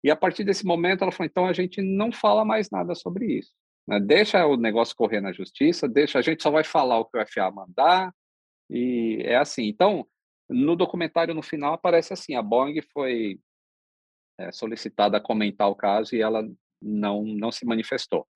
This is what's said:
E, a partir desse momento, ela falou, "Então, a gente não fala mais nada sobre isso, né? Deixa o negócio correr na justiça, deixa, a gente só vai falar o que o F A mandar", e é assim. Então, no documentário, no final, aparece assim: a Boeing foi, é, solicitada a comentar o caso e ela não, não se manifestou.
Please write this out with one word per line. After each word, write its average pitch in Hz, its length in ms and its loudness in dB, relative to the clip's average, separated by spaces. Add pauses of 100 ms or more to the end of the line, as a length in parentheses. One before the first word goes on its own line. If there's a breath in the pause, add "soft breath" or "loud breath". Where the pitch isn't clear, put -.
E, 139 80 2
a 151 60 6
partir 185 300 -2
desse 196 200 -2
momento, 180 380 0
ela 185 80 0
falou, 170 180 -6
"Então, 180 160 0
a 185 60 0
gente 185 300 -4
não 196 280 0
fala 214 360 2
mais 214 260 0
nada 175 240 -4
sobre 190 440 -4
isso, - 120 -14 (340)
né? 104 140 -2
Deixa 170 480 4
o 143 80 4
negócio 117 400 0
correr 107 240 0
na 95 140 -6
justiça, 143 560 0
deixa, 143 300 2
a - 20 2
gente 160 200 0
só 156 80 2
vai 156 140 4
falar 131 360 2
o 110 60 0
que - 120 -6
o 113 40 0
F - 180 -6
A 95 120 0
mandar", 139 640 2 (560)
e 120 560 -2
é 117 100 2
assim. 135 320 0
Então, 170 400 0 (420)
no 143 260 2
documentário, 165 580 -2
no 156 80 -6
final, 147 320 -4
aparece 170 400 2
assim: - 220 -10
a 120 60 0
Boeing 131 400 0 (120)
foi, 117 460 -4 (1000)
é, 92 120 -10
solicitada 107 680 -2
a 101 40 0
comentar 104 480 0
o 98 60 -2
caso 107 400 -2
e 113 60 0
ela 110 260 -2 (340)
não, 104 420 -4
não 107 280 -6
se - 140 -12
manifestou. 113 600 -2 (100)